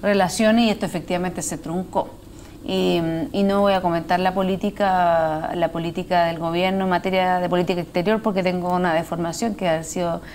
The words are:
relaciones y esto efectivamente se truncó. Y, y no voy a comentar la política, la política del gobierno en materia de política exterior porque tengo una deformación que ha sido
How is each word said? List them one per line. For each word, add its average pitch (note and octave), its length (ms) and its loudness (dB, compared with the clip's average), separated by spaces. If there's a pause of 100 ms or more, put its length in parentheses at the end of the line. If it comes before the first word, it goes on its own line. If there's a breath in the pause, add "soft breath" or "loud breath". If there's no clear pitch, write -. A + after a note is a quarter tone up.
relaciones G#3+ 640 4
y - 20 4
esto G3+ 160 0
efectivamente F3+ 560 -2
se D#3+ 160 -6
truncó. F3+ 540 -4 (540 loud breath)
Y, F#3 360 2 (320)
y G3+ 120 0
no D4+ 180 2
voy G3 100 4
a F#3+ 80 2
comentar F3 400 0
la F#3 140 2
política, F3+ 1200 2
la E3+ 160 0
política E3+ 540 0
del E3 120 -2
gobierno F#3 460 0
en F#3 60 0
materia F#3 480 2
de F3+ 100 0
política F3 320 0
exterior F#3 420 0
porque G3 200 0
tengo F3+ 340 0
una F3+ 160 2
deformación E3 640 -2
que F#3 140 -2
ha D#3+ 140 0
sido E3+ 380 -4 (140 loud breath)